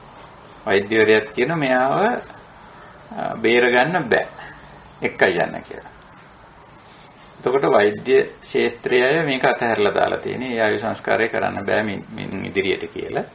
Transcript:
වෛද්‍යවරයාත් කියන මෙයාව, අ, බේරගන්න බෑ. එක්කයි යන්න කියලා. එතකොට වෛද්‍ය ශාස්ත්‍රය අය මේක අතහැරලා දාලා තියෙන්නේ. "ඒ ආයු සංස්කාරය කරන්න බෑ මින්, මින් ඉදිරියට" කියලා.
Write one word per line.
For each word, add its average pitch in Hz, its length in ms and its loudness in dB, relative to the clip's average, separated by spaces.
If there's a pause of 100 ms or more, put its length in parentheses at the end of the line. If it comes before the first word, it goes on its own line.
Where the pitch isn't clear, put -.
(600)
වෛද්‍යවරයාත් 107 720 2
කියන 131 240 -2
මෙයාව, 131 380 2 (1160)
අ, - 240 -6
බේරගන්න 123 600 2 (100)
බෑ. - 220 2 (720)
එක්කයි 92 400 0
යන්න 80 220 -4
කියලා. - 320 -18 (1400)
එතකොට 139 320 0
වෛද්‍ය 110 500 4 (240)
ශාස්ත්‍රය 123 600 0
අය 135 220 2
මේක 135 220 -2
අතහැරලා 110 480 0
දාලා 92 260 0
තියෙන්නේ. 120 340 -6
"ඒ 113 80 0
ආයු 107 180 0
සංස්කාරය 110 500 -2
කරන්න 98 360 -4
බෑ 101 180 0
මින්, 104 240 -6
මින් 98 380 -10
ඉදිරියට" 92 440 -2
කියලා. - 460 -6